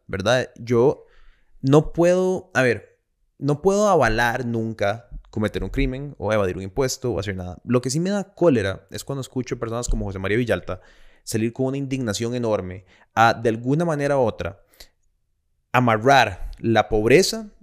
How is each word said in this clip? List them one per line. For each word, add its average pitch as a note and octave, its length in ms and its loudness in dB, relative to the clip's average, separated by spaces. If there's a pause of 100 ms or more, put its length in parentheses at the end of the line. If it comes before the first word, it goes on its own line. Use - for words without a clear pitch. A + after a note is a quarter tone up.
¿verdad? G#2+ 420 0 (100)
Yo A#2 460 2 (560)
no D3 320 4
puedo, F3+ 600 0
a C3+ 80 2
ver, A#2 380 -2 (400)
no C#3+ 240 -2
puedo G3+ 260 2
avalar A#2+ 560 2
nunca A2+ 640 -4 (220)
cometer G#2 320 -4
un F#2+ 80 -6
crimen C#3 480 -4
o G2+ 120 -4
evadir G2 240 0
un F#2 80 -8
impuesto B2 480 -4
o F#2 80 -4
hacer G2 160 -6
nada. F2+ 300 -10
Lo B2 160 2
que C3 80 -6
sí C3+ 100 -2
me F#3 120 -2
da G3+ 240 -4
cólera G#2 560 0
es - 120 -12
cuando C#3 180 -8
escucho B2+ 360 -8
personas A#2 300 -6
como G#2+ 180 -2
José F#2+ 140 -8
María G2 180 0
Villalta G2 440 -2 (420)
salir A2+ 280 -2
con C3 140 -4
una C3+ 120 -4
indignación B2 580 -4
enorme G2 500 -4 (300)
a, A2+ 180 6
de A#2+ 160 -2
alguna B2+ 360 -2
manera C#3+ 320 -2
u C3+ 40 2
otra, G2+ 380 -4 (1120)
amarrar A#2+ 880 2
la A2 300 2
pobreza D#3 600 4 (140)